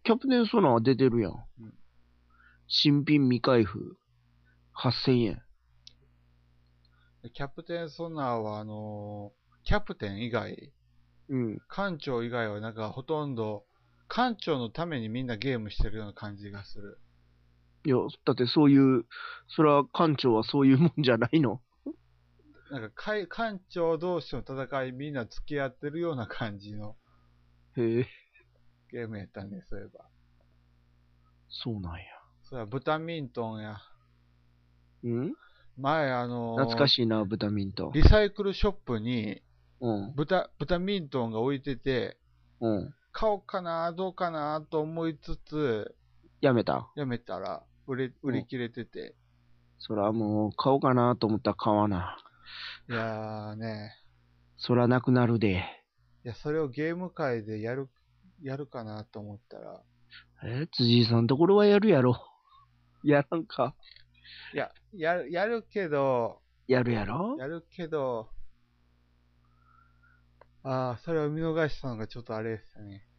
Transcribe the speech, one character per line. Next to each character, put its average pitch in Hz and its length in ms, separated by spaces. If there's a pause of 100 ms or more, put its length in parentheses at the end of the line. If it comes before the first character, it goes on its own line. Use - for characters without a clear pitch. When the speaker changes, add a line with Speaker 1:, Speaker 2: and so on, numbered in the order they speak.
Speaker 1:
キ 233 100
ャ 220 40
プ 269 120
テ 254 100
ン 233 80
ソ 208 160
ナ 135 140
ー 113 60
出 127 140
て 131 140
る 117 100
や 98 80
ん。 76 40
Speaker 2:
う - 340
ん。 - 80 (920)
Speaker 1:
新 143 380
品 147 200
未 123 180
開 120 220
封。 - 340 (760)
八 127 200 (120)
千 123 200
円。 95 180 (1900)
Speaker 2:
キ - 80
ャ 139 60
プ - 160
テ 170 180
ン 160 80
ソ 165 180
ナ 147 220
ー - 60
は、 107 240
あ 107 40
の 104 720 (280)
ー、 - 40
キ - 80
ャ 208 80
プ 185 120
テ 104 160
ン 101 120
以 120 80
外、 104 420 (560)
Speaker 1:
う 135 100
ん。 113 200 (100)
Speaker 2:
艦 190 300
長 123 240
以 117 80
外 117 180
は 104 120
な 113 100
ん 110 40
か 107 140
ほ 131 140
と 151 240
ん 135 80
ど、 107 320 (420)
艦 240 280
長 151 220
の 117 120
た 165 160
め 151 140
に 110 100
み 123 120
ん 131 40
な 120 100
ゲ 127 200
ー 113 40
ム 104 100
し - 120
て 104 80
る 107 80
よ 107 60
う - 20
な 101 80
感 104 240
じ 101 120
が 101 140
す - 140
る。 101 200 (840)
Speaker 1:
い 151 60
や、 127 60 (280)
だ 143 80
っ 120 40
て 123 100
そ 151 180
う 143 60
い 139 80
う、 131 260 (440)
そ - 140
れ 151 80
は 143 160
艦 156 300
長 123 180
は 110 100
そ 143 160
う 135 60
い 135 60
う 131 60
も 170 80 (100)
ん 156 60
じ 131 100
ゃ 113 60
な 117 120
い 160 120
の？ 123 180 (1080)
Speaker 2:
な - 120
ん - 20
か、 107 80
か - 260
い-、 190 120
艦 220 400
長 165 280
同 175 240
士 - 140
の 120 80
戦 135 440
い、 127 60
み 143 200
ん - 20
な 123 120
付 - 200
き 147 140
合 135 80
っ 120 100
て 147 100
る 156 120
よ 170 140
う - 20
な 113 100
感 104 320
じ 104 160
の 104 220 (800)
Speaker 1:
へ 117 240
え。 120 80 (840)
Speaker 2:
ゲ 120 140
ー 110 40
ム 110 100
や 95 60
っ - 40
た 98 160
ん 101 60
で 95 120
す、 - 60
そ 104 80
う 101 40
い 104 40
え - 20
ば。 - 180 (1400)
Speaker 1:
そ - 220
う 107 100
な 87 140
ん - 0
や。 90 60 (420)
Speaker 2:
そ - 140
う - 20
や、 110 80
ブ 120 140
タ 156 180
ミ 165 220
ン 135 80
ト 113 260
ン 110 80
や。 107 180 (1200)
Speaker 1:
ん？ 123 280 (440)
Speaker 2:
前、 139 340
あ 123 160
の 117 300
ー、 - 20
Speaker 1:
懐 117 180
か 139 120
し 127 160
い - 20
な、 110 180
ブ 101 140
タ 104 120
ミ 101 160
ン 98 60
ト 85 180
ン。 - 20
Speaker 2:
リ 156 100
サ 214 220
イ 202 80
ク 202 100
ル 190 100
シ - 140
ョ 202 40
ッ - 20
プ 123 260
に、 110 440 (360)
Speaker 1:
う 110 300
ん。 131 80
Speaker 2:
ブ 147 100
タ、 - 320
ブ 147 80
タ 175 140
ミ 196 180
ン 151 100
ト 131 160
ン 113 60
が 110 80
置 131 160
い 131 80
て 135 140
て、 117 420 (400)
Speaker 1:
う 113 100
ん。 98 260 (180)
Speaker 2:
買 220 180
お 202 60
う 196 60
か 190 200
な、 170 300
ど 185 160
う 180 60
か 175 180
な 151 360
と 160 120
思 165 280
い 156 80
つ 165 200
つ、 131 580 (460)
Speaker 1:
や 139 120
め 113 120
た？ 71 320
Speaker 2:
や 147 100
め 120 140
た - 180
ら、 95 260 (220)
売 135 80
れ、 131 120
Speaker 1:
う - 20
ん。 135 220
Speaker 2:
売 - 20
り 110 120
切 127 140
れ 120 120
て 117 140
て。 73 300 (640)
Speaker 1:
そ - 160
ら 104 160
も 107 380
う、 - 80
買 131 160
お 139 60
う - 20
か 135 140
な 120 200
と 113 140
思 107 80
っ - 40
た 107 100
ら 101 40
買 - 180
わ 104 140
な。 90 300 (720)
Speaker 2:
い - 40
や 110 600
ー - 20
ね。 110 360 (640)
Speaker 1:
そ - 200
ら 120 100
な 123 140
く 131 100
な 123 160
る 113 140
で。 95 240 (600)
Speaker 2:
い 120 40
や、 113 80
そ 151 160
れ 160 80
を 151 80
ゲ 151 240
ー 170 40
ム 180 140
界 123 340
で 107 160
や 113 140
る、 135 160 (500)
や 135 160
る 139 120
か 120 160
な 107 200
と - 140
思 104 180
っ - 20 (100)
た 107 100
ら。 107 240 (640)
Speaker 1:
え、 127 240
辻 120 320
井 117 40
さ 113 160
ん 117 60
と 131 100
こ 165 100
ろ 196 100
は 208 100
や 202 140
る 220 80
や 156 120
ろ。 123 160 (420)
<laughs> - 440
や 143 260
ら 170 100
ん 160 60
か。 - 300 (800)
Speaker 2:
い - 20
や、 135 160 (200)
や 170 220
る、 156 180
や 175 140
る 226 220
け 196 200
ど。 135 520 (280)
Speaker 1:
や 127 160
る 120 80
や 107 120
ろ？ 180 340
Speaker 2:
や 131 100
る 165 240
け 170 160
ど。 131 420 (2250)
あ 131 380
ー、 - 40
そ 170 80
れ 156 80
を 147 100
見 156 120
逃 160 260
し - 120
た - 80
の 139 80
が 107 100
ち - 120
ょ - 20
っ 113 40
と 110 120
あ 110 60
れ 113 160
で - 60
す - 180
ね。 101 220 (140)